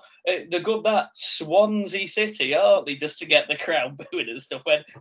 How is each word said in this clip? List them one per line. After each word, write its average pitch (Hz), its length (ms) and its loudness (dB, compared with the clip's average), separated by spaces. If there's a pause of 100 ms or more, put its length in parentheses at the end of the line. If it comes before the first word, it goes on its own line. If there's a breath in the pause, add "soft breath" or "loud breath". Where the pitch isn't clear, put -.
(280 soft breath)
uh, 185 40 4 (180)
they're 170 100 -2
good, 214 240 -2
that 214 300 2
Swansea 196 920 0
City, 214 480 -2
aren't 196 320 4
they?" 143 80 -4
Just 147 240 -6
to 170 80 -10
get 147 220 2
the 147 80 -4
crowd 143 400 -4
<laughs> - 160 -16
booing 143 160 -4
and 120 120 -10
stuff, 131 240 -10
when 151 200 2 (160)